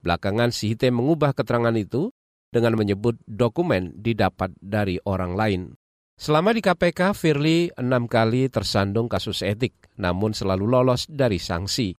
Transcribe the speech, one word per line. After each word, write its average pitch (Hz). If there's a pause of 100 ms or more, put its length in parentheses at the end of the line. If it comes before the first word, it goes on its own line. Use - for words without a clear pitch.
Belakangan, 104
Sihite 113
mengubah 143
keterangan 117
itu 127 (400)
dengan 117
menyebut 107
dokumen 110
didapat 101
dari 98
orang 92
lain. 104 (580)
Selama 160
di 226
K 185
P 175
K, 190
Firly 160
enam 123
kali 123
tersandung 101
kasus 101
etik, 104 (240)
namun 95
selalu 98
lolos 127
dari 127
sanksi. 95